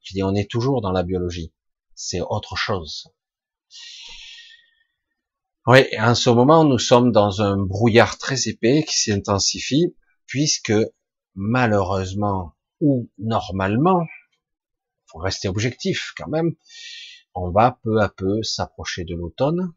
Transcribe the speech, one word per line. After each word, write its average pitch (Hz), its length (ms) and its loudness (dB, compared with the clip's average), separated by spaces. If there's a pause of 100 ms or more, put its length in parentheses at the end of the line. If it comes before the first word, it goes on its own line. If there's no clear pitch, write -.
Je - 120 -18
dis, 95 100 -4
on 95 100 -2
est 101 160 -2
toujours 123 320 -2
dans 95 120 -4
la 92 100 0
biologie. 87 480 -6 (420)
C'est - 280 -8
autre - 340 -6
chose. - 540 -8 (2500)
Oui, 131 180 8 (140)
en 113 160 4
ce - 140 2
moment, 139 340 6
nous 135 160 4
sommes 123 320 4
dans 104 300 2
un 98 160 0
brouillard 101 600 2
très - 300 -4
épais 131 400 2
qui - 100 -4
s'intensifie, 101 960 -2 (320)
puisque, 139 480 -2 (600)
malheureusement, 98 1160 -2 (260)
ou 139 380 0
normalement, 113 920 0 (1000)
faut - 120 -18
rester 95 300 -4
objectif 110 640 -4
quand - 140 -12
même, 160 260 -2 (800)
on 90 160 -6
va 110 320 2
peu 110 180 0
à 98 80 2
peu 101 320 -2
s'approcher - 640 -8
de 85 100 -8
l'automne 147 600 -4